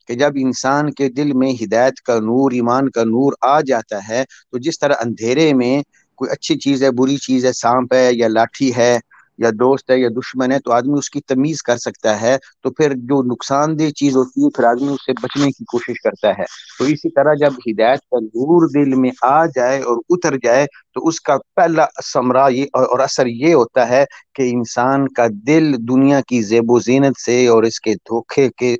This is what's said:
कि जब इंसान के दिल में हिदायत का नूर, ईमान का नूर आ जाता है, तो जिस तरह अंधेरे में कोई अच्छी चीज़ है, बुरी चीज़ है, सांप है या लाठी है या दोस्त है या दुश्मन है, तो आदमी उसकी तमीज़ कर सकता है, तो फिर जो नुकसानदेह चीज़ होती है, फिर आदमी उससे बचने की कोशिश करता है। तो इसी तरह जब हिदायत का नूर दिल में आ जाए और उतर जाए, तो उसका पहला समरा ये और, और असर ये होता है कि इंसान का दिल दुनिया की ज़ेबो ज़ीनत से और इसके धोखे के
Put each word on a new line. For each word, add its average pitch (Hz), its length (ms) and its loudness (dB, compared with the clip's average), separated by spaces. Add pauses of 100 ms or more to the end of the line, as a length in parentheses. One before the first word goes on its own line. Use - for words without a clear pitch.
कि 120 80 -8
जब 139 220 0
इंसान 135 520 -2
के 139 200 -2
दिल 143 240 -2
में 131 180 0
हिदायत 117 420 0 (120)
का 117 140 0
नूर, 123 360 0
ईमान 123 320 0
का 117 160 -2
नूर 123 420 0
आ 147 160 2
जाता 113 380 -4
है, 110 240 -4
तो - 360 -12
जिस 151 220 -6
तरह 143 140 2
अंधेरे 120 580 0
में 131 300 0 (340)
कोई 131 120 -6
अच्छी - 260 -4
चीज़ 135 300 0
है, 131 60 4
बुरी 131 260 0
चीज़ 127 280 -2
है, 127 80 0
सांप 123 400 0
है 127 220 4
या 117 120 0
लाठी 113 420 0
है 120 320 2 (400)
या 113 100 2
दोस्त 127 400 0
है 131 100 2
या 123 80 0
दुश्मन 127 420 -4
है, 135 80 0
तो 123 120 -4
आदमी 123 220 0
उसकी 143 260 -4
तमीज़ 139 460 -2
कर 120 120 0
सकता 110 380 -4
है, 117 240 0 (240)
तो 131 60 -4
फिर 143 240 0
जो 131 300 -2
नुकसानदेह 147 640 -2
चीज़ 143 260 -2
होती 131 280 0
है, 147 60 2
फिर 123 160 0
आदमी 120 220 2
उससे 135 260 -4
बचने 135 380 -2
की 123 140 -12
कोशिश 120 380 -6
करता 104 300 0
है। 95 120 -6 (340)
तो 123 60 -2
इसी 151 240 -2
तरह 151 260 2
जब 143 220 0 (100)
हिदायत 113 320 0
का - 200 -4
नूर 139 500 2
दिल 139 260 2
में 127 160 2 (120)
आ 139 220 2
जाए 131 360 -2
और 117 280 -2
उतर 170 280 0
जाए, 120 280 2
तो - 360 -12
उसका 151 360 -2
पहला 160 500 0 (120)
समरा 127 480 0
ये 135 280 0
और, 131 100 2
और 123 140 0
असर 135 280 0
ये 123 240 0
होता 123 340 2
है 123 200 2 (300)
कि 127 140 -2
इंसान 123 580 0
का 120 200 0
दिल 135 500 0
दुनिया 131 440 2
की 120 200 -2
ज़ेबो 113 380 2
ज़ीनत 131 380 2
से 123 300 2
और 113 180 4
इसके 110 300 -4
धोखे 117 540 -2
के 120 300 -4